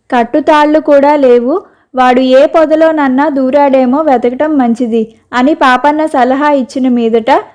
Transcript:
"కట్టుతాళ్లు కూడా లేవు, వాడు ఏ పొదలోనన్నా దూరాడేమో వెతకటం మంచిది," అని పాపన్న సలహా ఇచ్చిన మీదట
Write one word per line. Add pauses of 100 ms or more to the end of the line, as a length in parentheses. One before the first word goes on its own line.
(160)
"కట్టుతాళ్లు
కూడా
లేవు, (340)
వాడు
ఏ
పొదలోనన్నా
దూరాడేమో
వెతకటం
మంచిది," (200)
అని
పాపన్న
సలహా
ఇచ్చిన
మీదట (140)